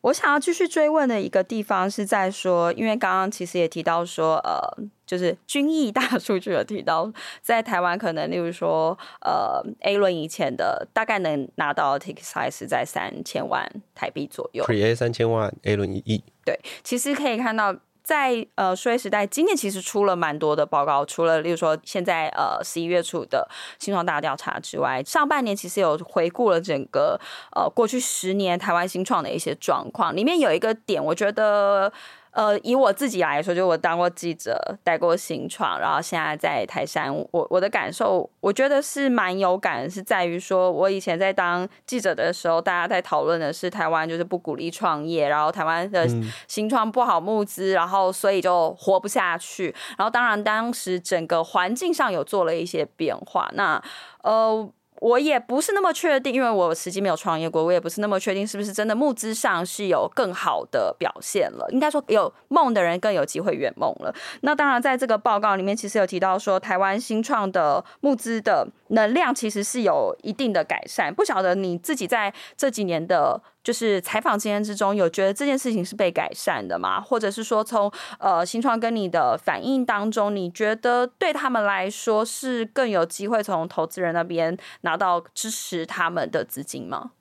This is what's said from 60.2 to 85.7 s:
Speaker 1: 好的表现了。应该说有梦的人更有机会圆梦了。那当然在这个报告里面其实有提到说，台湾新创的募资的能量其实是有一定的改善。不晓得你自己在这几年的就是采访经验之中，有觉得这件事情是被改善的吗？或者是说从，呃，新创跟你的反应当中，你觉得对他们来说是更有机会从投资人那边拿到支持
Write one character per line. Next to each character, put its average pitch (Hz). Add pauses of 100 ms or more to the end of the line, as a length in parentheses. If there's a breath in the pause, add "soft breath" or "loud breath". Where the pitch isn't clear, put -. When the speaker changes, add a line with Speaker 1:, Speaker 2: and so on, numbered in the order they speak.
Speaker 1:
好 131
的 101
表 -
现 175
了。 60
应 254
该 302
说 294
有 208 (160 soft breath)
梦 262
的 208
人 175
更 208
有 156
机 147
会 175
圆 139
梦 -
了。 - (260 loud breath)
那 294
当 285
然 247
在 262
这 254
个 220
报 214
告 208
里 185
面 196
其 208
实 208
有 196
提 185
到 185
说， 190
台 190
湾 196
新 226
创 226
的 151 (160 loud breath)
募 277
资 226
的 180 (220)
能 214
量 277
其 226
实 202
是 240
有 143
一 208
定 240
的 170
改 -
善。 160
不 370
晓 220
得 185
你 185
自 294
己 214
在 208 (240 loud breath)
这 277
几 214
年 170
的 151 (200 soft breath)
就 240
是 214
采 214
访 226
经 208
验 208
之 208
中， 202
有 185
觉 190
得 196
这 285
件 277
事 254
情 185
是 196
被 196
改 151
善 127
的 87
吗？ 90
或 -
者 214
是 220
说 220
从， 208 (260 loud breath)
呃， 180
新 226
创 233
跟 226
你 202
的 151
反 151
应 262
当 214
中， 208
你 185
觉 214
得 247
对 311
他 294
们 233
来 196
说 214
是 240
更 247
有 185
机 202
会 220
从 165
投 160
资 160
人 170
那 170
边 170 (260 loud breath)
拿 170
到 180 (140)
支 220
持 175